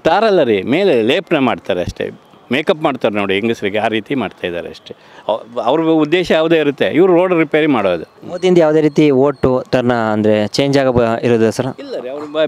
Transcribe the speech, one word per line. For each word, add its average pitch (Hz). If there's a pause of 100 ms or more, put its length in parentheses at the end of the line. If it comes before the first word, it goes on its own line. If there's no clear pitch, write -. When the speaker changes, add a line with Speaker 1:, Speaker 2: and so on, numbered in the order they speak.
Speaker 1:
ಟಾರ್ 202
ಅಲ್ಲ 180
ರೀ, 98 (140)
ಮೇಲೆ 175 (100)
ಲೇಪನ 170 (120)
ಮಾಡ್ತಾರೆ 90
ಅಷ್ಟೇ, - (480)
ಮೇಕಪ್ 156
ಮಾಡ್ತಾರೆ 123
ನೋಡಿ 98
ಹೆಂಗಸರಿಗೆ, 107
ಆ 113
ರೀತಿ 110
ಮಾಡ್ತಾ -
ಇದ್ದಾರೆ 85
ಅಷ್ಟೇ. - (340)
ಅವ್-, 110 (260)
ಅವ್ರ 156 (240)
ಉದ್ದೇಶ 165
ಯಾವುದೇ 165
ಇರುತ್ತೆ, 135 (100)
ಇವ್ರು 190
ರೋಡ್ 180 (100)
ರಿಪೇರಿ 156
ಮಾಡೋದು. 92 (240)
Speaker 2:
ಮೋದಿಯಿಂದ 180
ಯಾವುದೇ 156
ರೀತಿ 151 (200)
ಓಟು 139 (200)
ಟರ್ನ್ 123 (220)
ಅಂದ್ರೆ 107 (220)
ಚೇಂಜ್ 139
ಆಗ 131
ಬ-, 113 (120)
ಇರೋದು 113
ಸರ್? 131 (140)
Speaker 1:
ಇಲ್ಲ 262
ರೀ, 123
ಅವ್ರು 151
ಬ-, 156